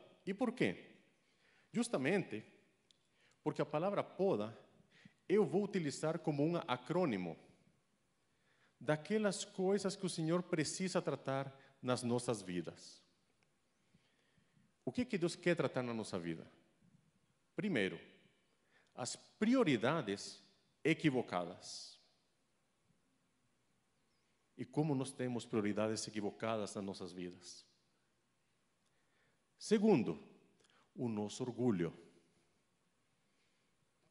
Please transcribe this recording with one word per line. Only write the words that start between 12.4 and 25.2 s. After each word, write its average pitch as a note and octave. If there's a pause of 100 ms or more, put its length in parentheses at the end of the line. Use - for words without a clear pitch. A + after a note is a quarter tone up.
vidas. F2+ (1800)
O B2+
que B3
que A3+
Deus E3+
quer F3
tratar C3+
na A#2+
nossa G#2+
vida? E2 (1120)
Primeiro, A2 (960)
as -
prioridades D#3 (420)
equivocadas. A#2+ (2500)
E -
como D3
nós C3
temos B2